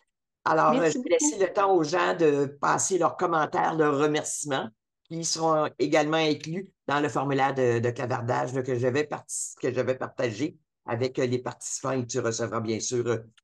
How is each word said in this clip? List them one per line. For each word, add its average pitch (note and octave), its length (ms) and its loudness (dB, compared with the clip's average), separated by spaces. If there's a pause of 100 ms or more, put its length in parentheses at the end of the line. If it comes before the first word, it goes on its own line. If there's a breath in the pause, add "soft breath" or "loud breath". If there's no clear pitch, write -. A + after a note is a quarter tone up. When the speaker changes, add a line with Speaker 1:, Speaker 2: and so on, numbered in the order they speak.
(440)
Speaker 1:
Alors, D#3 280 4
Speaker 2:
Merci G3+ 260 2
Speaker 1:
euh, - 20 -6
je B3 40 -8
vais - 60 -2
laisser E3+ 220 4
Speaker 2:
beaucoup. G3 100 0
Speaker 1:
le F3 100 2
temps G3 220 4
aux E3+ 80 6
gens F3 320 0
de C#3+ 320 4
passer D#3+ 500 0
leurs E3 200 2
commentaires, E3 580 0
leurs D3+ 240 4
remerciements, D3 720 -2 (360)
qui E3 200 -8
seront D#3+ 440 2 (100)
également D3+ 380 2
inclus D#3+ 560 -2 (140)
dans C#3+ 140 0
le D3 100 0
formulaire C3+ 440 0
de, A#2+ 240 2
de A#2 120 0
clavardage, B2+ 640 -4
là, C3 80 -2
que B2+ 160 -2
je B2+ 80 0
vais C#3 180 0
partic-, - 560 -10
que B2+ 120 -2
je B2+ 80 -4
vais B2+ 160 0
partager B2 600 -4 (300)
avec, B2+ 320 -2
euh, C3 80 2
les B2 140 0
participants - 500 -8
et B2+ 160 -2
tu B2 140 -4
recevras A2 400 -2
bien G#2+ 200 -2
sûr, A#2+ 260 -2
euh, A2+ 120 0 (260)